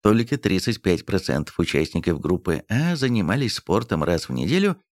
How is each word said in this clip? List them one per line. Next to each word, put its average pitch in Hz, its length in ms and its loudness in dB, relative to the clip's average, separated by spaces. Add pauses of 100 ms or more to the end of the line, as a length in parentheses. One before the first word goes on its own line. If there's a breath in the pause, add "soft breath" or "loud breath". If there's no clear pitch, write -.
Только 117 360 4
тридцать 98 420 0
пять 87 240 0
процентов 78 540 -2
участников 82 640 0
группы 87 500 -2
"А" 160 260 0
занимались 123 600 0
спортом 95 460 -2
раз - 280 0
в - 20 -4
неделю 151 480 0 (120)